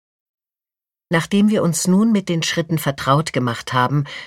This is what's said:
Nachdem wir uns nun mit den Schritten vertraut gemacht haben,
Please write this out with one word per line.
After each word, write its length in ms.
Nachdem 360
wir 160
uns 240
nun 240
mit 160
den 160
Schritten 340
vertraut 540
gemacht 400
haben, 320